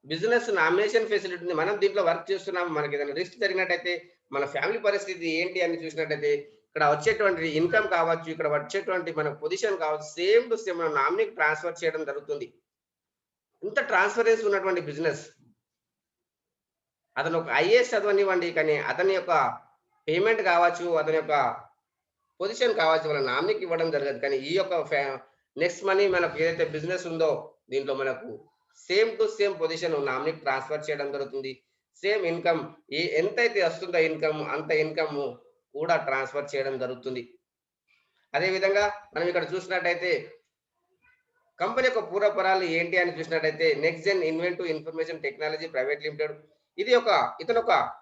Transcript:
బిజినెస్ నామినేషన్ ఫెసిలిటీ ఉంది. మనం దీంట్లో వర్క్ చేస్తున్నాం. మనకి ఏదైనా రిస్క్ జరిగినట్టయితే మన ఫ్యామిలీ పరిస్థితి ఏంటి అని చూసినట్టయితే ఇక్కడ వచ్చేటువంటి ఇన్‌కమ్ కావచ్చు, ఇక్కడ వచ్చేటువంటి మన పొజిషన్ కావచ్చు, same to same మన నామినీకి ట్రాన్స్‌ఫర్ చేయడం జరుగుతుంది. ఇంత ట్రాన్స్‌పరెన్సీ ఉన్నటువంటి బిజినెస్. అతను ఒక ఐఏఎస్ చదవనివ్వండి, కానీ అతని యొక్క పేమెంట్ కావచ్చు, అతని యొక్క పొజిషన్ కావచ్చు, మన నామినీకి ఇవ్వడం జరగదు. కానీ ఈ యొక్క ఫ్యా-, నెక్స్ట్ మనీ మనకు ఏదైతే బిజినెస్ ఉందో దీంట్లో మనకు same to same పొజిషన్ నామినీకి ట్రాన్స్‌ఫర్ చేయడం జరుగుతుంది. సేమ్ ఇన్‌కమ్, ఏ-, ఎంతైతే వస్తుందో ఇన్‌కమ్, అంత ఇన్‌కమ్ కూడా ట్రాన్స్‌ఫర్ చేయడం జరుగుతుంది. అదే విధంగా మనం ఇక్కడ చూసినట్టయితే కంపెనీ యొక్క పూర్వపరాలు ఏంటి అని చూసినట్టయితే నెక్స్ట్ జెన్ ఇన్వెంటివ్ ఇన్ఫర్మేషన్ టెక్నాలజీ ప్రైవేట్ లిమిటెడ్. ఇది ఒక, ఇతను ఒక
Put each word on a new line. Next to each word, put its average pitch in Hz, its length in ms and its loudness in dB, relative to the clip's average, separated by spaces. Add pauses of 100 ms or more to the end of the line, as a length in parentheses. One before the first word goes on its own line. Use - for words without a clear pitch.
బిజినెస్ 220 500 0
నామినేషన్ 202 540 2
ఫెసిలిటీ 180 340 -2
ఉంది. 175 120 -2
మనం 180 240 0
దీంట్లో 196 240 2
వర్క్ 170 240 0
చేస్తున్నాం. 180 460 -4
మనకి 147 220 -2
ఏదైనా 143 200 -4
రిస్క్ 180 240 -6
జరిగినట్టయితే 180 540 0 (380)
మన 139 140 -2
ఫ్యామిలీ 175 340 -2
పరిస్థితి 190 560 -2
ఏంటి 180 260 -2
అని 170 200 0
చూసినట్టయితే 151 500 -2 (320)
ఇక్కడ 151 280 -2
వచ్చేటువంటి 175 640 2
ఇన్‌కమ్ 175 340 4
కావచ్చు, 165 400 0
ఇక్కడ 156 200 -4
వచ్చేటువంటి 170 680 -2
మన 151 180 -2
పొజిషన్ 190 440 -2
కావచ్చు, 156 340 -4
same 208 360 4
to 226 100 0
same 190 220 -6
మన 165 140 0
నామినీకి 180 420 0
ట్రాన్స్‌ఫర్ 156 440 0
చేయడం 160 260 -2
జరుగుతుంది. 143 420 -8 (1160)
ఇంత 214 240 -2
ట్రాన్స్‌పరెన్సీ 220 580 4
ఉన్నటువంటి 190 360 2
బిజినెస్. 147 420 -4 (1900)
అతను 160 220 -2
ఒక 160 180 -4
ఐఏఎస్ 226 380 4
చదవనివ్వండి, 196 580 2
కానీ 156 240 2 (100)
అతని 185 300 0
యొక్క 180 180 0 (760)
పేమెంట్ 208 360 2
కావచ్చు, 175 520 4
అతని 156 240 2
యొక్క 151 160 0 (1040)
పొజిషన్ 226 360 0
కావచ్చు, 160 340 4
మన 143 160 0
నామినీకి 175 400 0
ఇవ్వడం 165 260 0
జరగదు. 139 280 -2
కానీ 139 240 0
ఈ 147 100 -6
యొక్క 185 320 0
ఫ్యా-, 139 300 -2 (420)
నెక్స్ట్ 175 280 -2
మనీ 196 220 4
మనకు 175 320 2
ఏదైతే 165 300 2
బిజినెస్ 175 380 -4
ఉందో 160 240 2 (380)
దీంట్లో 135 260 -2
మనకు 135 340 -4 (600)
same 220 260 4
to 214 140 2
same 202 260 0
పొజిషన్ 160 380 -2 (120)
నామినీకి 147 380 -2
ట్రాన్స్‌ఫర్ 135 420 -2
చేయడం 143 260 -4
జరుగుతుంది. 135 400 -6 (520)
సేమ్ 202 220 0
ఇన్‌కమ్, 170 360 0 (300)
ఏ-, 160 240 -2
ఎంతైతే 208 480 2
వస్తుందో 175 400 0
ఇన్‌కమ్, 156 460 0
అంత 151 260 -4
ఇన్‌కమ్ 156 420 0 (580)
కూడా 160 240 0
ట్రాన్స్‌ఫర్ 135 520 -4
చేయడం 135 280 -2
జరుగుతుంది. 127 420 -6 (1120)
అదే 170 160 0
విధంగా 190 340 2 (260)
మనం 160 180 -2
ఇక్కడ 170 220 0
చూసినట్టయితే 175 600 -2 (1500)
కంపెనీ 240 280 2
యొక్క 226 180 2
పూర్వపరాలు 190 680 2
ఏంటి 170 260 0
అని 175 180 2
చూసినట్టయితే 160 520 0 (140)
నెక్స్ట్ 165 260 0
జెన్ 190 160 2
ఇన్వెంటివ్ 170 440 -2
ఇన్ఫర్మేషన్ 160 560 -6
టెక్నాలజీ 156 440 -4
ప్రైవేట్ 147 380 -2
లిమిటెడ్. 151 300 -4 (420)
ఇది 214 180 2
ఒక, 233 140 2 (300)
ఇతను 226 220 0
ఒక 202 120 2 (280)